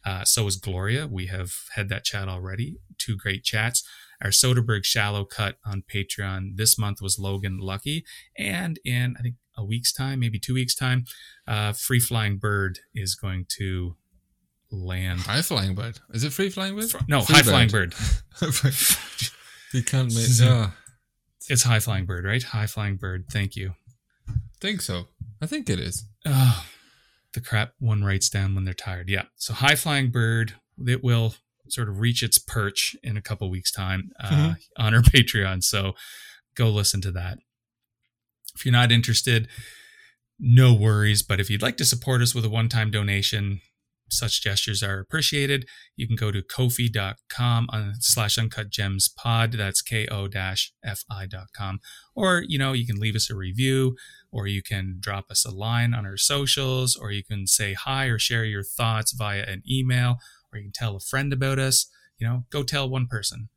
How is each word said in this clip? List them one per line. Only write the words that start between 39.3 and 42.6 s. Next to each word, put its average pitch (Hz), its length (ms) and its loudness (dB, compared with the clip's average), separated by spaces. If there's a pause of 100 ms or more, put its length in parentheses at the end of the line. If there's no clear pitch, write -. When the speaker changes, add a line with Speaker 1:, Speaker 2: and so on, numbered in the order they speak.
Speaker 1:
no 127 340 8
worries. 104 480 4
But 98 200 -2
if 98 100 -2
you'd 101 120 0
like 123 140 0
to - 80 -2
support 123 380 2
us 120 120 2
with 113 120 -2
a - 20 0
one-time 113 420 0